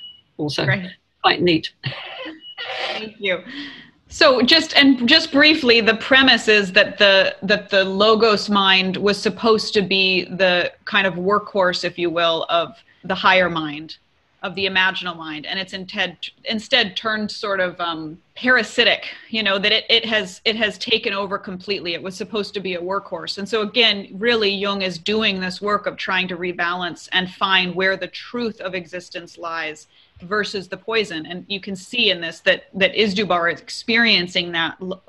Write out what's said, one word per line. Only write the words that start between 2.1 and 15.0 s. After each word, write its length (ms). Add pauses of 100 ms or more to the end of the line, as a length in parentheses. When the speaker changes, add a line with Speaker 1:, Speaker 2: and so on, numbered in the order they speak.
Speaker 2:
Thank 260
you. 240 (640)
So 340
just, 360
and 320
just 220
briefly, 500
the 140
premise 520
is 260
that 240
the, 440
that 300
the 120
logos 640
mind 480
was 240
supposed 520
to 80
be 440
the 460 (140)
kind 220
of 80
workhorse, 680
if 140
you 120
will, 400
of 320 (220)
the 120
higher 340
mind, 480 (440)
of 140
the 100
imaginal 520